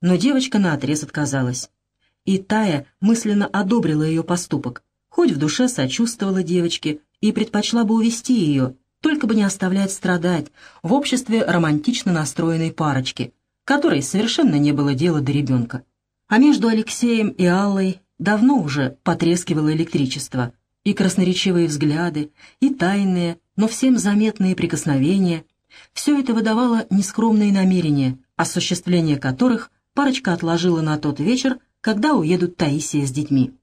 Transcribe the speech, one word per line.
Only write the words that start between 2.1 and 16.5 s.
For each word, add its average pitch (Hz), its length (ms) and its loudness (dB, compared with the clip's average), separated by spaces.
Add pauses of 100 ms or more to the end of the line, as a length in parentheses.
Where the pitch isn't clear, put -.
И 196 140 0
Тая 190 480 -2 (140)
мысленно 208 460 2
одобрила 190 560 0
ее 160 220 0
поступок, 160 580 -6 (260)
хоть 339 220 2
в 151 80 -2
душе 156 300 0
сочувствовала 196 760 -2
девочке 170 580 -2 (200)
и 214 120 2
предпочла 220 520 0
бы 220 120 0
увезти 233 360 0
ее, 143 420 2 (260)
только 302 260 0
бы 220 80 0
не 208 80 2
оставлять 190 500 0
страдать 175 540 -2 (360)
в 175 120 0
обществе 247 500 0
романтично 156 680 0
настроенной 165 600 -2
парочки, 131 640 -4 (300)
которой 277 380 0
совершенно 214 540 0
не 147 160 2
было 143 220 0
дела 156 260 0
до 135 120 -2
ребенка. 131 500 -2 (460)
А 214 100 2
между 254 300 4